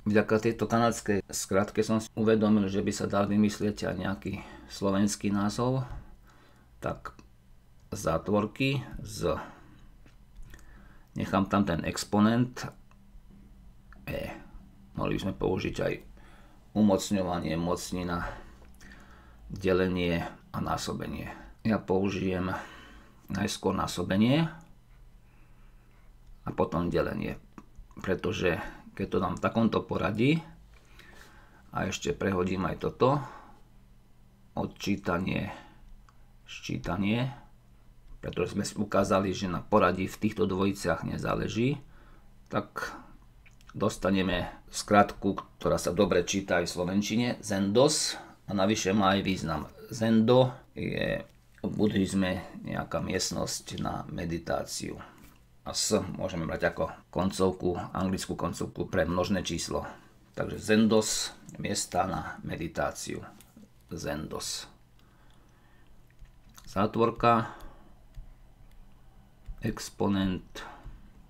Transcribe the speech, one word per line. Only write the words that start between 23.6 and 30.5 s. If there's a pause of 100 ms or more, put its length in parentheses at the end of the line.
násobenie (2000)
a
potom
delenie, (640)
pretože (320)
keď
to
dám
v
takomto
poradí (1300)